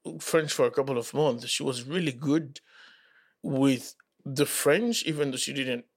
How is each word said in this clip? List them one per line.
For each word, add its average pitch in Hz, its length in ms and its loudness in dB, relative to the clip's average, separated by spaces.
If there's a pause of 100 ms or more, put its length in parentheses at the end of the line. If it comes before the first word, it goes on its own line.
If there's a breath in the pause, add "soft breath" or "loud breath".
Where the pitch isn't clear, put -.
(180)
French 156 340 0
for 127 140 4
a 117 60 2
couple 135 260 0
of - 160 -6
months, 123 340 0
she - 140 -2
was 123 220 -4
really 160 280 0
good 139 480 0 (840 soft breath)
with 135 520 2 (300)
the 139 220 0
French, 214 580 2
even 147 260 0
though 131 80 -6
she - 140 -4
didn't 127 320 -4 (120)